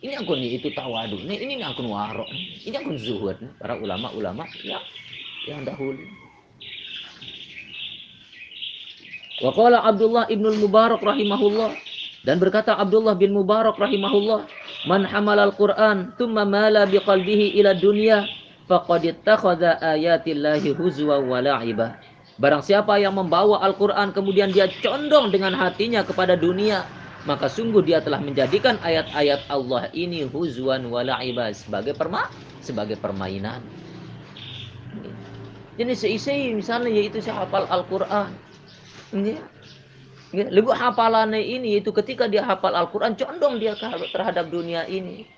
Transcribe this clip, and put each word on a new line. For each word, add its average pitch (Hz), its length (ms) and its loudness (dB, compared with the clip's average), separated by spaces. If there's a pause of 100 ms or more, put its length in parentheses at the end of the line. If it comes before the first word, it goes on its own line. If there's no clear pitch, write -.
ini 269 140 -10
aku 175 180 -4
nih 127 240 -6
itu 147 160 -8
tawadu, 113 480 -8
nih 202 160 -8
ini 254 240 -8
aku 131 240 -8
warok, 104 400 -6 (400)
ini 233 80 -10
aku 165 240 -8
zuhud, 107 400 -6
nih. 123 160 -16
Para 110 240 -10
ulama-ulama 107 640 -8 (220)
yang, - 180 -12 (640)
yang 147 160 -12
dahulu. 135 400 -8 (3250)
Wa 131 160 0
qala 233 300 8
Abdullah 220 420 4
ibnul 214 320 0
Mubarak 220 400 6
rahimahullah, 208 720 2 (560)
dan 170 160 4
berkata 208 320 4
Abdullah 208 400 4
bin 196 160 4
Mubarak 208 480 2
rahimahullah, 208 720 0 (320)
"Man 185 240 4
hamalal 208 480 4
Qur'an 202 640 2
tsumma 220 240 0
mala 208 400 4
biqalbihi 196 800 4
ila 196 80 6
dunya 208 560 4 (400)
faqad 170 400 2
ittakhadha 175 720 2
ayatillahi 156 960 0
huzwa 147 480 0
wa 127 160 0
la'iba." 117 560 0 (400)
Barang 143 260 4
siapa 202 380 4
yang 196 160 2
membawa 190 480 4
Al-Qur'an 196 500 2
kemudian 196 380 2
dia 190 160 6 (160)
condong 269 500 4
dengan 190 240 2
hatinya 196 480 0
kepada 180 320 2
dunia, 180 480 0 (400)
maka 143 240 0
sungguh 220 320 2
dia 160 160 4
telah 147 240 0
menjadikan 190 640 2
ayat-ayat 151 640 0
Allah 127 480 -2
ini 170 320 -4
huzwan 131 560 -4
wa 120 160 -4
la'iba, 123 480 -4
sebagai 104 480 -6
perma-, 175 320 -4 (320)
sebagai 107 320 -6
permainan. 98 640 -8 (2250)
Jadi 247 160 -2
seisi 240 560 -2
misalnya 233 400 -2
yaitu 208 320 0
saya 208 200 -6
hafal 196 280 0
Al-Qur'an. 190 560 -2 (800)
Nggih. 208 300 -4 (880)
Nggih, 185 220 -4
lego 220 240 4
hafalane 226 640 2
ini 226 400 -2
itu - 80 -4
ketika 214 400 0
dia 202 160 0
hafal 190 320 0
Al-Qur'an 202 400 -2
condong 285 400 -2
dia 214 160 -2
ke, 220 140 -10 (260)
terhadap 180 400 -4
dunia 170 320 -4
ini. 190 400 -8 (120)